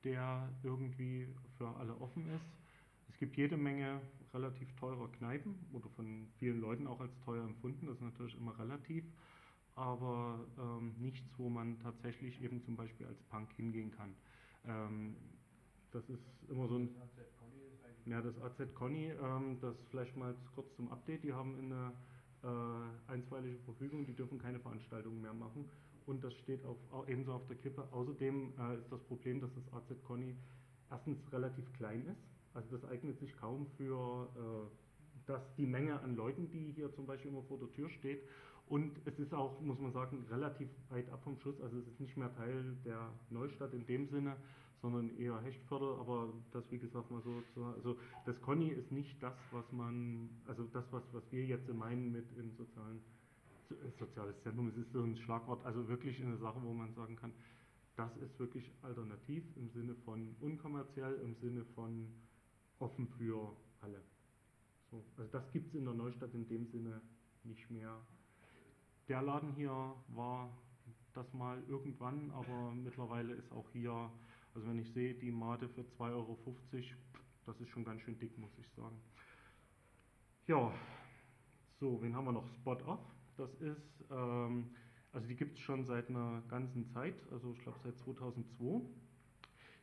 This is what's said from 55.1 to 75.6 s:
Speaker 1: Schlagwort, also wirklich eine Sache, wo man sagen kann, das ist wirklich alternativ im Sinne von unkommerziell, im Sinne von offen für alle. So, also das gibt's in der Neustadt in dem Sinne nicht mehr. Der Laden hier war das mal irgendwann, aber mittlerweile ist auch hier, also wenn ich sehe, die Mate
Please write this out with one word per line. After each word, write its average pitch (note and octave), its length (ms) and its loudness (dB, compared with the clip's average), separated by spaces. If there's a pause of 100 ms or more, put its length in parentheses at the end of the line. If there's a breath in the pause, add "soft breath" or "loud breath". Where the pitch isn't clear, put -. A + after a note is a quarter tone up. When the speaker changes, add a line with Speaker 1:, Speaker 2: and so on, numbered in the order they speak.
Speaker 1:
Schlagwort, A#2 480 0
also A#2 220 0
wirklich B2 360 0
eine A#2+ 140 2
Sache, A2+ 260 -2
wo A#2 100 0
man A2+ 200 -2
sagen A2+ 220 -4
kann, A2+ 180 -6 (640 loud breath)
das A#2 220 -2
ist G#2+ 220 -6
wirklich B2 320 -2 (100)
alternativ A#2+ 600 -2 (140)
im A#2+ 120 -2
Sinne A#2+ 260 -2 (100)
von A2+ 340 -2
unkommerziell, C#3+ 840 0
im A#2 120 -2
Sinne A#2+ 300 0 (100)
von A2+ 320 -2 (720 loud breath)
offen B2 380 2
für A2 360 2 (280)
alle. G2+ 200 -6 (880)
So, A2+ 140 -8 (140)
also A2 120 -2
das B2+ 220 0
gibt's - 220 2
in D3 100 2
der B2 100 2
Neustadt A#2+ 400 0
in A#2 140 0
dem A#2 200 0
Sinne A2+ 340 -2 (420)
nicht A2+ 260 -10
mehr. A2+ 300 -6 (1120 loud breath)
Der C3 120 6
Laden C#3+ 340 6
hier C3+ 380 2 (140)
war B2 480 0 (580)
das B2+ 200 -4
mal B2 340 0
irgendwann, C#3 640 0
aber B2 400 0
mittlerweile A#2+ 640 0
ist A#2+ 180 -6
auch - 200 -6
hier, A#2 380 0 (460 loud breath)
also A2 120 -2
wenn A#2 120 4
ich A2+ 140 -2
sehe, B2 200 6
die B2 180 0
Mate A#2 360 2